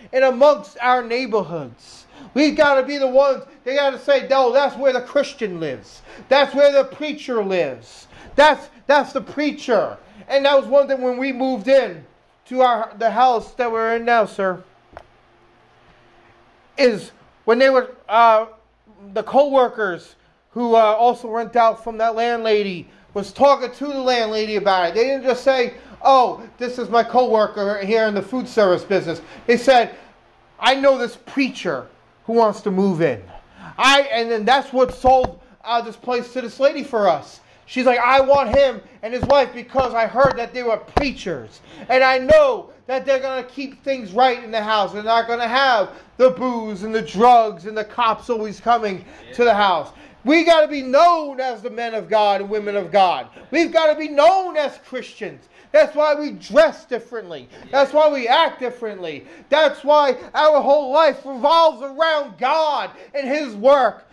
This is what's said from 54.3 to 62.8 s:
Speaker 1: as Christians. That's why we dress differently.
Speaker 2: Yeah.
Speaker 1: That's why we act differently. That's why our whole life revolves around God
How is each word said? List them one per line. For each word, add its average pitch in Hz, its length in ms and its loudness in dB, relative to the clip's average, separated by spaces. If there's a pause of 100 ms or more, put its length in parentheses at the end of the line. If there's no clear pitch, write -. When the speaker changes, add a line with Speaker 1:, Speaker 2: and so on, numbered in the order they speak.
Speaker 1:
as 277 220 -4 (100)
Christians. 202 600 -14 (240)
That's - 240 4
why 302 180 2
we 294 160 -6
dress 240 540 0
differently. 202 680 -12
Speaker 2:
Yeah. - 220 -20
Speaker 1:
That's 269 200 2
why 302 160 4
we 269 200 -4
act 302 320 0
differently. 190 640 -10 (220)
That's 294 340 0
why 285 340 2 (160)
our 302 300 4
whole 269 300 2
life 302 340 2
revolves 277 560 2
around 277 560 -4
God 269 520 -2 (240)